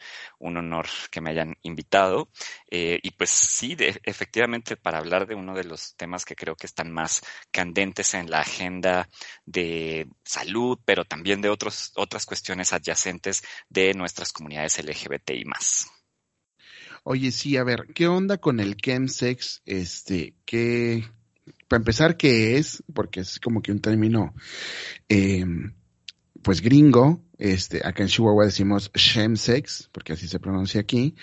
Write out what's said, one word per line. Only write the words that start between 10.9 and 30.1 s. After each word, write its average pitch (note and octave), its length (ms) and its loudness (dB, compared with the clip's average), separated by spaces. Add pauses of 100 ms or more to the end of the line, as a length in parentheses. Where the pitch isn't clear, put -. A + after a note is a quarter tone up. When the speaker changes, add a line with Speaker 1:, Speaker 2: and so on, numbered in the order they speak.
Speaker 1:
también F#2 360 -2
de G#2 100 0
otros, - 440 -6
otras - 320 -6
cuestiones G2 460 -6
adyacentes F2+ 720 -4 (260)
de F#2+ 260 2
nuestras F2 380 -8
comunidades D2+ 460 -6
L D2+ 140 -8
G - 160 -10
B C#2 100 -6
T C#2+ 180 -8
I A1+ 80 -8
más. - 460 -4 (1160)
Speaker 2:
Oye, C3 260 -2
sí, C#3 260 0
a B2+ 60 0
ver, A#2+ 300 -2
¿qué E3+ 140 2
onda F#3+ 300 2
con B2 220 2
el G2+ 180 -2
chemsex? B2+ 880 -2
Este, F2+ 680 -4 (140)
¿qué, A#2 580 0 (640)
para A#2+ 120 6
empezar, C3 360 4
qué A#2 400 6
es? - 260 -2 (120)
Porque G2+ 260 -4
es - 180 -8
como A2+ 220 0
que - 120 -4
un G2+ 100 0
término, A2 520 2 (760)
eh, G2 340 4 (1000)
pues F2+ 200 2
gringo. C#3 600 10 (140)
Este, F2+ 500 0
acá E2 180 0
en F#2 40 2
Chihuahua G#2 380 6
decimos G2 460 0
chemsex, - 1000 2
porque - 220 -8